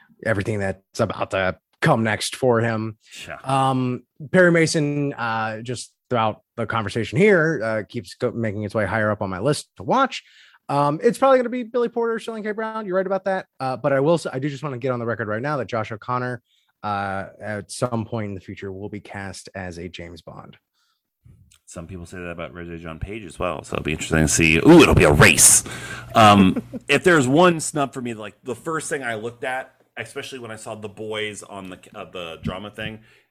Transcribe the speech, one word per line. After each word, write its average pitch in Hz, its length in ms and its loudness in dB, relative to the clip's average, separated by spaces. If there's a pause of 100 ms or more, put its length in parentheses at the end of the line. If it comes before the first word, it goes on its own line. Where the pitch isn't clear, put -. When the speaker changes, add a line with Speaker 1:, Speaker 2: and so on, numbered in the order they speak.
(240)
Speaker 1:
everything 107 340 -2
that's 95 420 -6
about 107 320 -4
to 95 260 -2 (220)
come 139 220 2
next 107 340 -4
for 120 240 2
him. 110 380 -4 (280)
Speaker 2:
Yeah. 73 180 -14
Speaker 1:
Um, 131 600 -2 (280)
Perry 180 180 6
Mason, 147 640 0
uh, 113 480 -6
just 117 300 -10 (160)
throughout 110 340 0 (140)
the 117 100 -4
conversation 110 520 -2
here, 165 440 4
uh, 110 260 -2
keeps - 260 -12
go-, 123 180 -2
making 107 300 -4
its 104 120 -6
way 107 120 0
higher 107 240 0
up 104 120 -2
on 98 80 -4
my 92 100 -6
list 139 360 -2
to - 60 -16
watch. 247 400 0 (460)
Um, 143 340 2
it's 233 160 2
probably 269 200 6
gonna 240 100 0
be 247 160 -6
Billy 233 240 -2
Porter, 233 300 -4
Sterling 226 240 -10
K. 208 100 -6
Brown. 220 340 -8
You're 180 100 -2
right 190 100 0
about 190 180 -2
that. 190 220 -2 (140)
Uh, 131 160 -4
but 139 160 0
I 135 80 4
will 151 140 4
s-, - 120 -2
I 135 120 -6
do 135 100 -4
just 135 140 -10
wanna 139 160 -8
get 131 120 -2
on 123 80 -2
the 117 80 -4
record 113 220 -4
right 107 140 -4
now 147 160 -4
that 113 100 -4
Josh 110 240 -4
O'Connor, 123 500 -6 (400)
uh, 98 440 -4 (140)
at 104 300 -10
some 117 340 -4
point 107 260 -6
in 101 40 -8
the 95 60 -10
future 98 320 -12
will 98 160 -12
be 101 120 -12
cast 98 540 -14
as 92 240 -10
a 87 100 -10
James 85 340 -16
Bond. - 340 -20 (1120)
Speaker 2:
Some 85 220 -14
people 87 180 -14
say 95 120 -14
that 87 120 -8
about 82 240 -10
Regé-Jean 85 460 -12
Page 104 240 -10
as 80 160 -18
well, 87 240 -4
so - 100 -12
it'll - 100 -4
be 76 80 -2
interesting 80 280 0
to 78 80 4
see. 80 300 4
Ooh, 165 240 10
it'll 80 120 8
be - 100 6
a 76 80 8
race. 76 520 6 (500)
Um, 101 480 8 (120)
<laughs> - 140 -14
if 139 140 2
there's 165 240 6
one 165 340 6
snub 139 320 -4
for 135 80 -10
me, 120 140 -8
like, 107 300 -14
the 127 100 -6
first 160 340 -6
thing 147 140 -4
I 117 140 -4
looked 117 260 -8
at, 131 320 -6 (220)
especially 131 420 -12
when 113 140 -12
I 107 40 -12
saw 110 200 -12
The 107 120 -12
Boys 107 540 -8
on 95 280 -14
the, 90 80 -14 (140)
uh, 98 120 -14
the 85 380 -12
drama 98 280 -8
thing, 110 300 -12 (300)